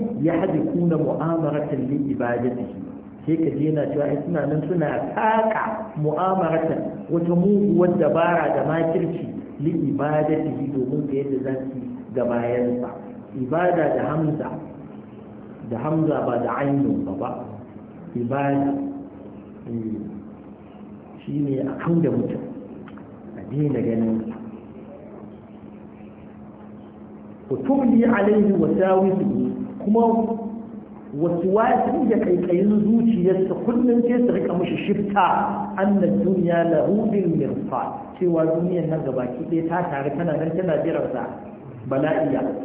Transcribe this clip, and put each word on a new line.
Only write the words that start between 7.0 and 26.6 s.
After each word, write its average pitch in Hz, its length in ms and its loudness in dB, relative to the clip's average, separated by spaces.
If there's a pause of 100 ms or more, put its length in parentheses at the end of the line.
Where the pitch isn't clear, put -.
wata 170 240 2
muguwar 180 640 6
dabara 160 560 4
da 135 100 0
makirci, 165 640 0 (320)
li 156 120 -4 (200)
ibadatihi, 151 800 0
domin 131 340 -2
ga 135 80 -4
yadda 139 300 0
za 135 160 -2
su 131 180 -8 (380)
ga 123 80 2
bayansa. 120 640 0 (480)
Ibada 160 480 2 (100)
da 147 140 0
Hamza, 156 400 0 (1200)
da 113 80 -4
Hamza 156 480 2
ba 123 160 0
da 117 160 0
ainun 139 480 2
ba 92 80 -4
ba, 110 160 -4 (800)
ibada, 139 640 2 (960)
eh, 110 320 -4 (1200)
shi 143 180 -4
ne 135 220 0
a 139 160 -4
kau 170 240 2
da 139 80 4
mutum, - 320 -2 (960)
a - 80 -12
daina 135 340 0
ganin 113 460 0
sa. - 100 -8 (3250)